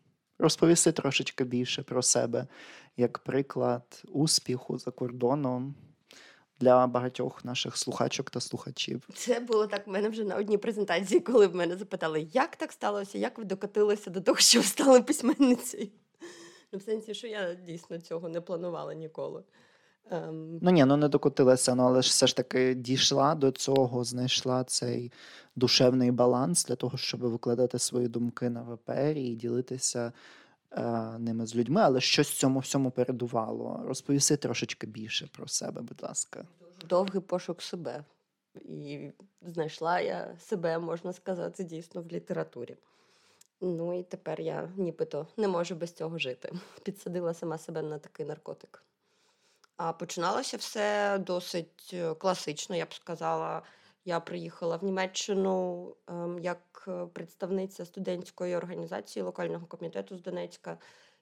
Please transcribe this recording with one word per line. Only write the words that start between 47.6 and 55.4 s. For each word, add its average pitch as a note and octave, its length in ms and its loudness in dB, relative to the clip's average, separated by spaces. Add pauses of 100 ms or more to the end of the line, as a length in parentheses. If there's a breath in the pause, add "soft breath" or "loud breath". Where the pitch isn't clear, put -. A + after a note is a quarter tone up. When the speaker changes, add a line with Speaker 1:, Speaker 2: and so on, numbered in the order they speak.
Speaker 2:
на D3+ 180 -6
такий - 260 -12
наркотик. - 580 -14 (960)
А E3 160 -4
починалося F#3 640 -4
все G#3 600 0
досить, F3+ 760 -6
е, E3+ 200 -4
класично, F3+ 600 -4
я D#3+ 100 -2
б - 80 -12
сказала. D#3+ 680 -4 (440 soft breath)
Я E3+ 140 -2
приїхала E3+ 580 -6
в F3+ 60 -8
Німеччину, F#3+ 1040 -2 (200)